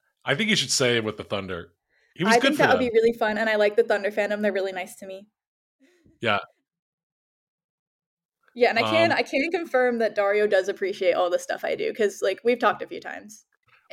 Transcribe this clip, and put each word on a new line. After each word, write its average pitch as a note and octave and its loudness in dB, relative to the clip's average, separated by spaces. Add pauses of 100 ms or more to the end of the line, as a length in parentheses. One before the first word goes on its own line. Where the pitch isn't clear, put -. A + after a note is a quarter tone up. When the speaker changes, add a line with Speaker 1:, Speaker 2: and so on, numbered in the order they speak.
(240)
Speaker 1:
I C3 -2
think G#3+ -2
he G3+ 2
should C3 -2
stay A#2+ 2
with G#2+ -2
the - -10
Thunder. F#2 -8 (420)
He E3 -4
was A3+ 4
Speaker 2:
I B3 6
Speaker 1:
good - 2
Speaker 2:
think C4+ 2
Speaker 1:
for D4+ 2
Speaker 2:
that - 4
would C4 4
Speaker 1:
them. A#3 -2
Speaker 2:
be A3 2
really A#3 4
fun, G#3+ -2
and A3 -2
I A3 0
like G#3 2
the A3+ 4
Thunder G#3 0
fandom. G#3 -2
They're G#3 0
really F#3+ -4
nice F#3 -10
to G3 -18
me. G3 -16 (920)
Speaker 1:
Yeah. G#2 0 (2250)
Speaker 2:
Yeah, A#3+ 4
and G#3+ 0
I A3+ 4
can, A3 4
Speaker 1:
Um, A#3+ 2
Speaker 2:
I A#3+ 2
can D4 -2
confirm B3+ 0
that A3 0
Dario G#3 2
does F#3+ 2
appreciate F#3+ -2
all F3 0
the F3 2
stuff - -8
I - -4
do, - -4
'cause, G3+ -2
like, F#3+ -2
we've A#3+ 2
talked G#3 0
a - -8
few E3 -12
times. - -16 (480)